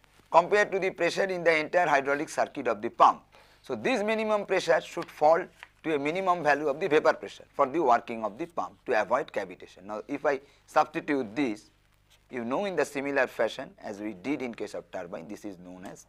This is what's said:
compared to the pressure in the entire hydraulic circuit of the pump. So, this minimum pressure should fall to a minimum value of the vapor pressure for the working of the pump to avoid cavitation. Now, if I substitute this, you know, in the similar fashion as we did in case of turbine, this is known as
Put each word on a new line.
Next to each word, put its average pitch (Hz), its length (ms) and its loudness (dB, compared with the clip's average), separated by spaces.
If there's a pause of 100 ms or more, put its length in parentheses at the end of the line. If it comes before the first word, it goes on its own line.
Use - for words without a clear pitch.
(320)
compared 180 400 4
to 190 80 0
the 180 120 -2
pressure 170 340 0
in 185 180 -4
the 165 140 6
entire 165 300 2
hydraulic 143 420 2
circuit 123 380 -4
of 107 140 0
the 113 80 -4
pump. 131 340 4 (380)
So, - 140 -6
this 196 260 0
minimum 214 440 -2
pressure 165 360 2
should - 280 -10
fall 165 340 4 (400)
to 160 120 0
a 139 40 -2
minimum 175 440 0
value 147 240 2
of 156 120 -2
the 190 80 -2
vapor 151 260 4
pressure - 400 -12
for 139 120 4
the 143 160 -2
working 117 420 2
of 104 140 -6
the 165 80 -8
pump 95 400 -8
to 117 140 2
avoid 120 320 0
cavitation. 92 540 -10
Now, 107 220 -8
if 143 180 -6
I 143 140 2 (260)
substitute 147 680 -2
this, 120 340 -2 (600)
you 123 160 -8
know, 143 200 -2
in 185 100 -4
the 143 100 2
similar 139 420 -2
fashion 117 440 -4 (120)
as 104 160 -10
we 107 140 -8
did 127 280 -6
in 120 120 -8
case 107 200 -10
of - 180 -12
turbine, 90 360 -10
this 101 160 -14
is 101 140 -12
known 90 280 -18
as - 240 -16